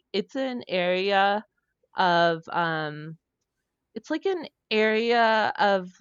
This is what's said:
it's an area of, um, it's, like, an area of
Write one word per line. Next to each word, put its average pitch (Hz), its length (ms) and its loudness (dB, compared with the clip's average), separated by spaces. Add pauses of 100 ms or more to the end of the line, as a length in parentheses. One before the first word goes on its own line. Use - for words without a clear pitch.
(120)
it's - 240 -4
an 262 320 -6
area 196 800 0 (500)
of, 170 540 2
um, 156 680 -6 (760)
it's, - 160 -12
like, 311 160 -4
an 370 220 -4 (240)
area 220 880 2
of 190 420 2